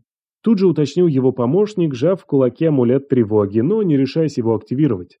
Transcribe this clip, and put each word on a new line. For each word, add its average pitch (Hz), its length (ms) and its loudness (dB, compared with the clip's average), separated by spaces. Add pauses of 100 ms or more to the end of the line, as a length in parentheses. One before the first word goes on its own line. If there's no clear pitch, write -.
(440)
тут 214 160 2
же 190 80 4
уточнил 156 400 2
его 131 240 2
помощник, 165 640 -2
сжав 165 260 -2
в - 40 -20
кулаке 135 420 0
амулет 135 420 0
тревоги, 107 500 0
но 196 220 0
не 160 160 0
решаясь 143 400 -2
его 113 160 0
активировать. 113 680 -4